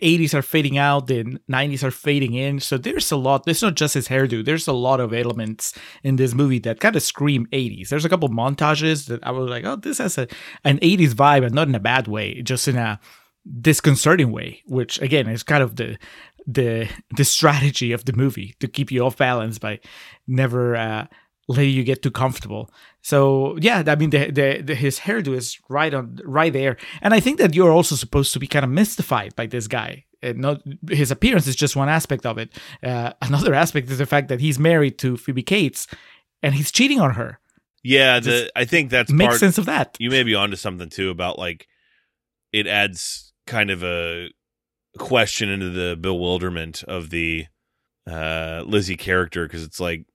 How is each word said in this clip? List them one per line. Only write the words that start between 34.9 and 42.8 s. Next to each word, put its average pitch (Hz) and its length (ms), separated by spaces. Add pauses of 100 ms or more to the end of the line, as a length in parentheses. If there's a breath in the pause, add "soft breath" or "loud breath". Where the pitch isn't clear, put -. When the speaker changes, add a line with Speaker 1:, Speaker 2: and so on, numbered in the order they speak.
Speaker 1:
to 127 180
Phoebe 127 260
Cates 190 440 (560 loud breath)
and 139 120
he's 143 160
cheating 269 300
on 131 140
her. 117 240 (440)
Speaker 2:
Yeah, 131 360
the, 117 100
Speaker 1:
Just 120 260
Speaker 2:
I 123 100
think 143 260
that's 123 200
Speaker 1:
makes 180 200
Speaker 2:
part 240 80
Speaker 1:
sense 190 180
of 185 80
that. 143 340
Speaker 2:
You 117 120
may 131 100
be 113 140
onto 101 200
something 90 340
too 95 200
about, 87 300
like, 87 280 (840)
it 107 140
adds 101 680 (140)